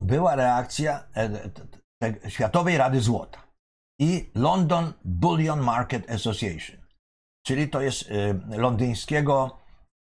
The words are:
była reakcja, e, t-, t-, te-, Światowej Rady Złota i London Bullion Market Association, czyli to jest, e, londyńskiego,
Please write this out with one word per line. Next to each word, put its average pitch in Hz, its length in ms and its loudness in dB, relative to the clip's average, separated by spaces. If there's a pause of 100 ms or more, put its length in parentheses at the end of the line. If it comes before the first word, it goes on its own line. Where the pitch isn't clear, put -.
była 147 320 4
reakcja, 131 720 0 (100)
e, 110 140 0
t-, 104 220 -8
t-, - 280 -18 (240)
te-, 110 280 -4
Światowej 165 480 2
Rady 131 220 4
Złota 110 380 0 (640)
i 165 340 0
London 165 580 2 (120)
Bullion 156 560 2
Market 120 500 -2
Association, 101 680 -4 (680)
czyli 143 220 0
to 143 120 -2
jest, 131 300 -4
e, 104 480 -2
londyńskiego, 131 1000 0 (580)